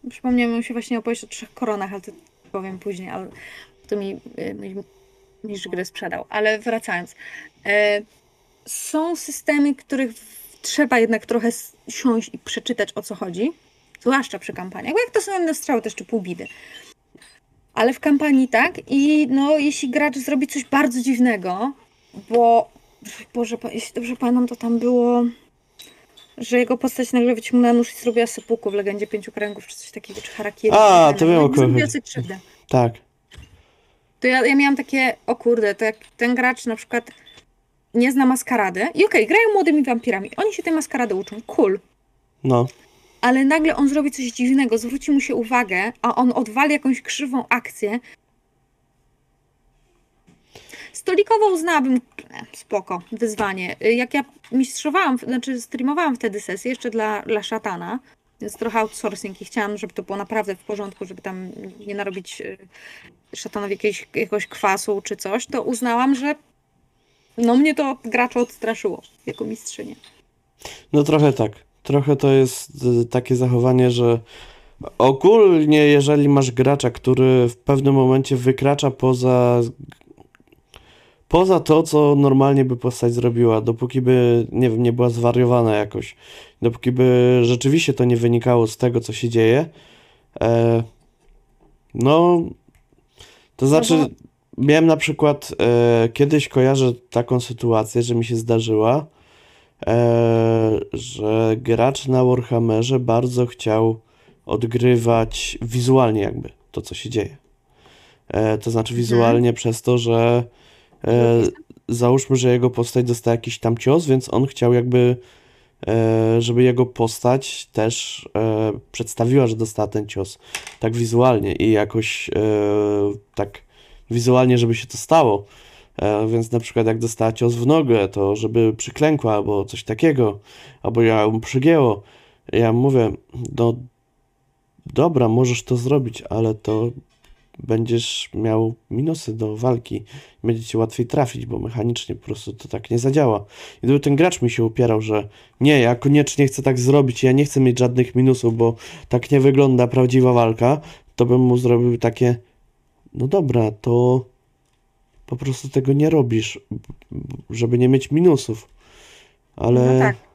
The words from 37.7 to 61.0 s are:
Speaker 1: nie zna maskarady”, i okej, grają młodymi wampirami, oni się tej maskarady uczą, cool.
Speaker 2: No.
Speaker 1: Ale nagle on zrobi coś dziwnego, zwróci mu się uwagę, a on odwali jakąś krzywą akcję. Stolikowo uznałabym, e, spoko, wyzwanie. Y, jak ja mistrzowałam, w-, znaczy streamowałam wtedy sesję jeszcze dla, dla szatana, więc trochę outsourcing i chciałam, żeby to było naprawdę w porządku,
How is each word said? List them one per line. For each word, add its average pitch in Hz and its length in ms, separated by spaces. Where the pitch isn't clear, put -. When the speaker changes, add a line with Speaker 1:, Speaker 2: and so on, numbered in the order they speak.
Speaker 1:
nie 247 180
zna 262 140
maskarady”, 220 680
i 359 100
okej, 392 220
grają 427 260
młodymi 311 300
wampirami, 233 540
oni 403 180
się 349 80
tej 339 100
maskarady 247 420
uczą, 202 220
cool. 202 340
Speaker 2:
No. 127 220
Speaker 1:
Ale 262 240
nagle 311 320
on 277 120
zrobi 285 220
coś 262 140
dziwnego, 247 540
zwróci 240 320
mu 277 100
się - 140
uwagę, 226 580
a 233 120
on 247 180
odwali 262 400
jakąś 269 300
krzywą 262 460
akcję. 233 520
Stolikowo 415 600
uznałabym, 311 440
e, 247 40
spoko, 185 500
wyzwanie. 202 720
Y, 214 80
jak 247 220
ja 269 100
mistrzowałam, 269 680
w-, - 60
znaczy 254 360
streamowałam 277 560
wtedy 208 240
sesję 196 280
jeszcze 254 220
dla, 214 320
dla 214 200
szatana, 202 560
więc 208 160
trochę 226 220
outsourcing 208 640
i - 20
chciałam, 208 340
żeby 196 140
to 196 100
było 196 160
naprawdę 202 380
w - 80
porządku, 202 400